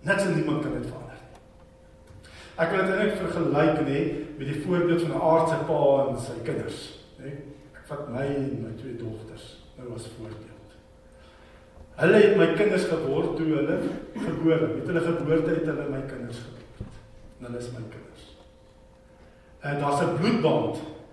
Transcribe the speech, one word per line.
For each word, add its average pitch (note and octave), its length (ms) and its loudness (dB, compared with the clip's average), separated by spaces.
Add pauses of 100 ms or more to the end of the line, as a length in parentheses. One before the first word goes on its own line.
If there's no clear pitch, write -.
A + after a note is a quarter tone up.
Niks G3 220 2
en F3 120 2
niemand D3+ 280 0
kan - 100 -4
dit A#2+ 120 -6
verander - 300 -12
nie. - 240 -20 (1160)
Ek E3 140 2
wil F#3 140 2
dit F#3+ 100 2
eintlik G#3 220 2
vergelyk, D#3 680 2
nee, C#3+ 420 0 (100)
met C3+ 100 -6
die D3+ 140 -4
voorbeeld E3+ 400 2
van D3 100 0
'n - 100 -2
aardse E3 440 4
pa C#3 440 4
en A#2+ 100 -4
sy B2 140 -8 (100)
kinders, - 560 -6 (180)
nee. C#3 180 -10 (380)
Ek - 120 -20
vat - 240 -8
my C3 160 -2
en C3+ 380 -2
my A2 80 -8 (100)
twee B2+ 140 -10
dogters - 680 -12 (140)
nou B2 180 -12
as A2 120 -12 (100)
voorbeeld. A2 340 -14 (1400)
Hulle F#3 220 8
het G3 200 6
my F3 160 6
kinders G3 300 4
geword E3 540 0
toe D#3+ 80 -2
hulle D3+ 340 0 (360)
gebore, D#3+ 600 2
met - 120 -6
hulle E3+ 140 0
geboorte D#3+ 480 2
het D#3 160 0
hulle C#3+ 240 -4
my C3+ 200 -4
kinders A#2+ 280 -10
geword. - 560 -14 (460)
En B2 60 -14
hulle A#2+ 120 -8
is A#2+ 140 -8
my A#2 120 -10 (100)
kinders. - 300 -18 (1400)
En D3 180 -2
daar's C#3+ 220 2
'n - 160 2
bloedband - 640 2 (340)